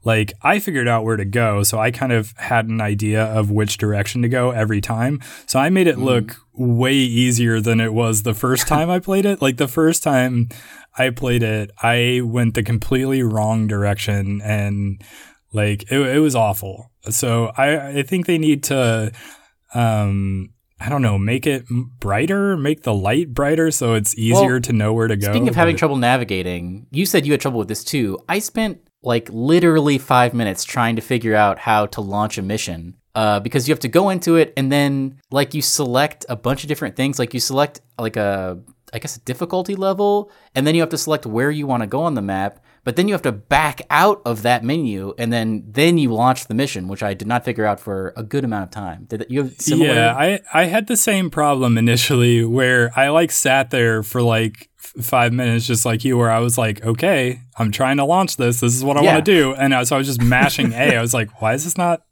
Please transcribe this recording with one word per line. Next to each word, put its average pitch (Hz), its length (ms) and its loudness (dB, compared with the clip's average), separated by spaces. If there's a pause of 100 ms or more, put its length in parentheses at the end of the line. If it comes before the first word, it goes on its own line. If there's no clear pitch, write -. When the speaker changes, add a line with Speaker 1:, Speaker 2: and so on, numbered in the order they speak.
Speaker 1:
like, 110 260 2 (100)
I 175 180 2
figured 139 280 -2
out 113 160 2
where 113 140 0
to 101 80 -2
go, 104 380 0
so 110 160 -2
I 113 120 2
kind 127 220 -2
of 110 240 0
had 113 320 0
an 113 100 -2
idea 104 460 0
of 110 260 0
which 107 260 0
direction 104 440 -2
to 120 80 2
go 123 220 0
every 110 280 0
time. 117 400 -2 (280)
So - 120 2
I 143 100 2
made 185 180 4
it 147 80 2
Speaker 2:
Mm-hmm. 123 100 -4
Speaker 1:
look 120 320 0 (160)
way 123 400 0
easier 120 680 2
than 113 220 2
it 113 120 -2
was 110 300 0
the 113 100 0
first 127 360 0
time 156 200 2
I 180 100 2
played 196 260 0
it. 202 160 0
Like, 135 160 0
the 143 100 0
first 160 340 2
time 127 460 0 (500)
I 131 120 2
played 120 340 0
it, 107 280 -4 (120)
I 120 400 2
went 117 300 0
the 117 100 -2
completely 131 580 0
wrong 110 460 0
direction, 101 800 -2
and, 101 560 -2 (500)
like, 104 400 -2
it, 135 80 2
it 139 200 2
was 151 180 2
awful. 101 520 -2 (200)
So 117 480 0
I, 139 420 0
I 135 40 -2
think 175 240 -2
they 170 100 0
need 156 260 0
to, 113 480 0 (600)
um, 98 760 0 (300)
I 107 100 -8
don't 139 120 0
know, 104 160 2
make 113 300 -2
it 135 220 -2
m-, 123 300 -4
brighter, 175 580 0
make 151 260 -2
the 120 100 -2
light 120 400 0
brighter 156 380 2
so 120 220 0
it's 107 240 0
easier 113 360 4
Speaker 2:
Well, 123 80 0
Speaker 1:
to 123 120 -4
know 107 200 2
where 113 140 0
to 110 80 0
go, 101 160 -2
Speaker 2:
speaking - 160 2
of - 80 0
having 170 200 4
Speaker 1:
but - 40 -6
Speaker 2:
trouble 147 180 0
navigating, 98 960 -2
you 165 140 -2
said 170 200 0
you 147 80 0
had 139 80 0
trouble 127 180 -2
with 98 80 -2
this 107 160 -8
too. 110 360 -4 (100)
I 190 100 0
spent, 220 400 -4 (240)
like, 117 280 -2
literally 151 680 2
five 127 360 2
minutes 113 300 -4
trying 117 320 -2
to 110 60 -4
figure 113 340 -2
out 104 240 4
how 107 280 0
to - 140 -10
launch 104 360 -4
a 101 40 -8
mission, 90 540 -8 (200)
uh, 107 240 2
because 123 280 -2
you 151 40 2
have 147 80 0
to 139 80 -6
go 185 220 4
into 175 260 0
it 156 220 2
and 135 140 0
then, 139 480 0 (120)
like, 139 220 -2
you 151 80 -4
select 131 680 -2
a 123 80 -6
bunch 127 280 -4
of 151 40 -14
different 143 280 -6
things. 139 240 -2
Like, 120 140 -4
you 127 60 -4
select, 139 420 -2 (160)
like, 110 200 0
a, 95 420 -2 (340)
I 117 60 -8
guess, - 160 -12
a - 60 -20
difficulty 180 540 -4
level, 202 560 0 (220)
and 135 140 0
then 160 80 2
you 170 60 4
have 160 80 0
to - 80 -6
select 156 280 -2
where 120 260 0
you 147 160 -6
wanna 117 200 -2
go 127 160 -4
on 160 120 -2
the 113 60 -2
map, 98 380 -4 (240)
but 123 120 -4
then 180 120 0
you 208 80 0
have - 80 -4
to 135 80 0
back 139 580 -2
out 190 360 2
of 110 180 -4
that 120 200 2
menu, 113 540 -4
and 117 160 -4
then, 113 340 -2
then 156 300 2
you 131 160 2
launch 127 340 2
the 110 60 -6
mission, 110 340 -4
which 98 140 -8
I 104 120 -2
did 104 140 -8
not 120 160 -2
figure 113 220 -2
out 104 140 0
for 95 360 -6
a 117 80 -12
good 131 200 -4
amount 107 220 -4
of 90 60 -18
time. 92 380 -12
Did 110 180 -8
you 139 160 -2
have 131 160 -8
similar? 151 340 2
Speaker 1:
Yeah, 117 220 2
I, 175 240 0 (140)
I 165 120 4
had 208 220 -2
the 240 100 -2
same 190 320 0
problem 135 480 2
initially 120 680 2
where 123 500 2
I, 139 140 4
like, 160 220 2
sat 135 400 2
there 113 320 2
for, 123 180 -4
like, 113 480 0 (280)
f-, 120 80 -8
five 120 280 2
minutes, 117 320 0
just 117 200 0
like 117 200 -2
you, 131 120 2
where 117 120 4
I 113 100 2
was 120 180 0
like, 110 280 -2
"Okay, 127 540 0 (180)
I'm 110 140 0
trying 135 260 0
to 139 80 2
launch 180 320 0
this. 120 220 0
This 120 160 2
is 127 80 -4
what 139 140 2
I 143 60 4
Speaker 2:
Yeah. 156 100 6
Speaker 1:
wanna 151 100 4
do." 151 320 4
And 135 180 2
I, 127 100 2
so 123 120 0
I 135 40 2
was 135 80 -2
just 123 140 -2
mashing 127 520 4
A. 131 220 2
Speaker 2:
<laughs> - 20 2
Speaker 1:
I 117 40 2
was 117 120 -2
like, 110 280 -4
"Why 113 140 2
is 147 80 -4
this 170 140 -6
not 175 240 0 (100)